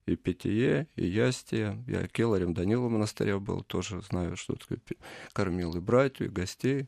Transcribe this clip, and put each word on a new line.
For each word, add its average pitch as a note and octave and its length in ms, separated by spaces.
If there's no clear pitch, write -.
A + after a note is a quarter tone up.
И F2 100
питье, C3 800
и - 120
ястие. A2 800
Я F#2 200
келарем F#2+ 460
Данила G#2 340
в A#2 40
монастыре G#2+ 480
был, F#2 240
тоже F2+ 400
знаю, F2 340
что - 180
такое - 220
пи-, - 200
кормил F2+ 420
и F2 40
братью, A#2 480
и - 20
гостей. B2+ 580